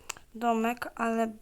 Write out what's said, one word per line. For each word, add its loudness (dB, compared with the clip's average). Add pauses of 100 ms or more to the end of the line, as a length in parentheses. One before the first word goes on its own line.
(340)
domek, 0
ale 0